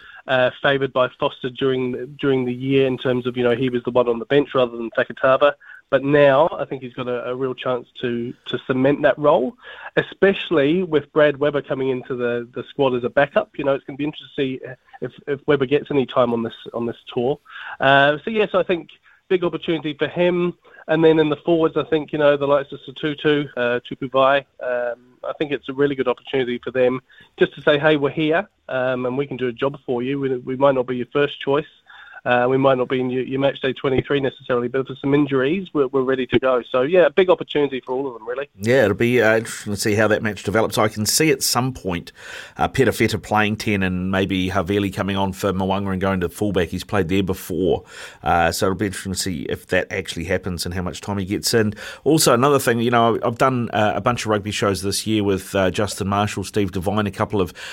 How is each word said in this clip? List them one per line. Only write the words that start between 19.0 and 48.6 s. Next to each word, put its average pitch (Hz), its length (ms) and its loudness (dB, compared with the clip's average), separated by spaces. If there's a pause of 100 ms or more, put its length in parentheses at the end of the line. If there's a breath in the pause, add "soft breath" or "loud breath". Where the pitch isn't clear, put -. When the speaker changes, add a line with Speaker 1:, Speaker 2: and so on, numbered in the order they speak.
Speaker 1:
big 180 160 0
opportunity 160 520 -4
for 147 120 -2
him. 175 460 0 (340 loud breath)
And 160 180 2
then 160 140 8
in 156 100 4
the 147 60 0
forwards, 160 420 0
I 147 60 -2
think, 147 280 -2
you 156 60 -4
know, 147 180 4
the 139 120 -2
likes 139 240 0
of 135 80 -14
Sotutu, 147 760 -2
uh, 120 320 0
Tupuvai, 135 560 0 (160)
um, 123 640 -6
I 135 100 -6
think 147 180 -4
it's 135 180 -6
a 135 40 -6
really 143 200 2
good 131 140 -2
opportunity 123 560 -2
for 120 80 -8
them 127 280 2 (380 soft breath)
just - 160 2
to 147 80 -18
say, 147 160 4
"Hey, 156 180 4
we're 139 140 0
here, 160 400 0 (200)
um, 127 360 -2
and 127 100 -2
we 143 120 -2
can 139 100 -8
do 127 100 -2
a 120 60 -4
job 139 320 -4
for 123 160 -2
you. 135 180 -4
We, 131 180 -2
we 131 180 -8
might 135 180 4
not 127 140 0
be 127 100 -4
your 120 160 -4
first 143 260 0
choice. 143 280 -2 (580 loud breath)
Uh, 123 240 2
we 131 80 2
might 135 200 4
not 127 120 -2
be 131 100 0
in 127 100 -2
your, 127 140 -2
your 131 160 -6
match 139 220 -2
day 135 100 -2
twenty-three 131 480 -2
necessarily, 127 480 -4
but 131 180 -4
for 135 100 -12
some 139 180 -2
injuries, 143 600 0
we're, 143 140 2
we're 135 140 -2
ready 131 260 -2
to 120 100 0
go." 127 320 2
So, 127 120 0
yeah, 165 240 4
a 143 40 6
big 185 200 2
opportunity 143 500 0
for 127 140 -8
all 139 140 -4
of 127 60 -8
them, 110 140 -16
really. 127 300 -8
Speaker 2:
Yeah, 117 260 4
it'll 101 140 2
be, 120 240 2
uh, 110 160 4
interesting 113 360 -6
to 98 60 -6
see 104 160 0
how 107 140 4
that 107 120 2
match 104 220 -6
develops. 104 340 0
I 110 120 2
can 107 160 -4
see 156 260 2
at - 100 0
some 131 320 0
point, 87 380 -8 (460 loud breath)
uh, 85 100 0
Peter 117 240 2
Feta 107 260 0
playing 107 380 0
ten 104 280 -2
and 92 280 -2
maybe 95 380 0
Havili 98 440 0
coming 98 220 -4
on 98 160 -2
for 98 220 -2
Mo'unga 95 400 -2
and 92 80 -2
going 95 180 0
to 87 80 -2
fullback. 92 400 -2
He's 90 160 -8
played 98 240 0
there 95 160 0
before. 87 640 -2 (360 loud breath)
Uh, 85 300 2
so 92 140 -2